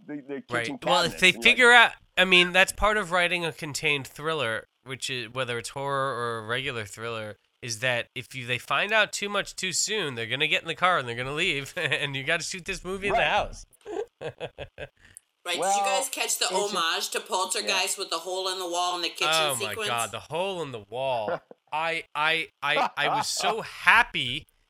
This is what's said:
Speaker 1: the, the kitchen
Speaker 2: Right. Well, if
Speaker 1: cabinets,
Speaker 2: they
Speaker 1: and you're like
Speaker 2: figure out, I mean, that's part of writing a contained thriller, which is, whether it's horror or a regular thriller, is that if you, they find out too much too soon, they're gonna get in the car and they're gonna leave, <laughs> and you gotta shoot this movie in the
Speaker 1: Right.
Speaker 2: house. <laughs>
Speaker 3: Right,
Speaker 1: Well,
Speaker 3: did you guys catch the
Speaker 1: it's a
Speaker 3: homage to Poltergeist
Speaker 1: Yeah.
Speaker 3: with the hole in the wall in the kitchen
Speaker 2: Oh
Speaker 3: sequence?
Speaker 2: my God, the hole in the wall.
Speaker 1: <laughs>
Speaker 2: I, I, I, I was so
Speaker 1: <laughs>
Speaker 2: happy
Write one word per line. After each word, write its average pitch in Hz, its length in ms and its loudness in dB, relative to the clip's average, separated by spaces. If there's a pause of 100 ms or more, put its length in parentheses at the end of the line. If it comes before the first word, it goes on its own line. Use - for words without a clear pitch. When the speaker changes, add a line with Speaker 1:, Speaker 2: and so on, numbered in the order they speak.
Speaker 1:
the, 151 100 -10 (120)
the 139 140 -8
kitchen 117 320 -4
Speaker 2:
Right. 123 100 -12
Well, 175 200 4
if 165 100 0
Speaker 1:
cabinets, - 80 -6
Speaker 2:
they 185 60 8
Speaker 1:
and 180 60 6
you're 208 60 -10
like 233 40 -6
Speaker 2:
figure 240 280 8
out, 233 200 10 (240)
I 185 80 6
mean, 180 280 6
that's 185 200 6
part 208 260 2
of 185 120 -2
writing 175 340 2
a 160 80 -2
contained 147 540 -2
thriller, 147 600 -4 (180)
which 131 260 -8
is, 120 220 -6
whether 120 260 -4
it's 117 120 -8
horror 139 440 -2
or 117 240 -4
a 107 80 -10
regular 123 380 -4
thriller, 110 520 -8 (260)
is 113 160 -8
that 120 360 0
if - 200 -12
you, 127 120 -8
they 120 120 -2
find 170 340 0
out 214 200 4
too 202 160 -4
much 196 280 -4
too 185 160 -4
soon, 170 440 -2
they're 113 100 -4
gonna 131 200 0
get 165 140 0
in 165 80 -12
the 160 60 -2
car 180 240 2
and 127 100 -4
they're 117 80 -4
gonna 127 160 -4
leave, 151 420 -2
<laughs> - 40 -6
and 143 360 -2
you 135 80 -4
gotta 160 220 0
shoot 180 220 -8
this 180 180 -8
movie 190 240 -6
in 196 60 0
the 226 60 4
Speaker 1:
Right. 151 80 4
Speaker 2:
house. 170 360 -2 (560)
<laughs> 147 160 -10 (1080)
Speaker 3:
Right, 175 120 -2
Speaker 1:
Well, 185 180 0
Speaker 3:
did - 20 2
you 202 60 0
guys 190 240 0
catch - 300 -2
the 226 80 0
Speaker 1:
it's - 60 -2
a 185 40 2
Speaker 3:
homage 190 540 0
to 226 100 -4
Poltergeist 190 760 0
Speaker 1:
Yeah. 196 40 -6
Speaker 3:
with 175 60 -8
the 170 120 -2
hole 185 280 -4
in 185 100 -4
the 185 80 -6
wall 175 300 0
in 175 60 -4
the 165 80 -2
kitchen 175 200 0
Speaker 2:
Oh 156 280 2
Speaker 3:
sequence? 104 180 -4
Speaker 2:
my 107 100 -4
God, 117 240 0
the 110 100 -8
hole 175 420 -4
in 139 100 -8
the 107 160 -10
wall. 127 500 -2 (180)
Speaker 1:
<laughs> - 160 -16
Speaker 2:
I, 165 320 -2 (100)
I, 160 340 2 (140)
I, 147 340 2
I 143 120 2
was 190 180 0
so - 340 0
Speaker 1:
<laughs> - 220 -12
Speaker 2:
happy 160 640 4 (240)